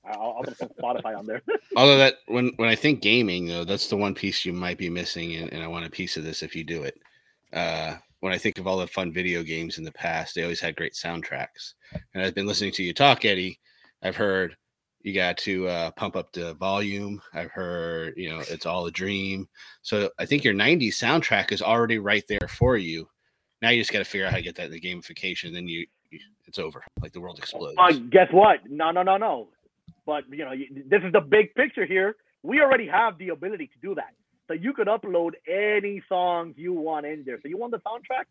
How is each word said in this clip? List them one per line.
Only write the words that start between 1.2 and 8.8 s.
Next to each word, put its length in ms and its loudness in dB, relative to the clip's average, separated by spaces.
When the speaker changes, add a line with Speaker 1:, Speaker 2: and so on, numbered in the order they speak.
Speaker 1:
there. 160 -6
<laughs> 180 -6
Speaker 2:
Although 220 10
that, 280 6
when, 300 0
when 120 2
I 80 6
think 240 2
gaming, 460 2
though, 180 -4
that's 240 -4
the 80 0
one 180 0
piece 300 -4
you 80 -4
might 260 -6
be 120 -6
missing, 460 -6
and, 160 -8
and 120 -8
I 20 -8
want 200 -8
a 40 -12
piece 260 -6
of 80 -6
this 180 -8
if 120 -12
you 100 -8
do 200 -6
it. 160 -8
Uh, 440 -4
when 120 -2
I 60 -2
think 200 -2
of 80 -6
all 120 0
the 80 -2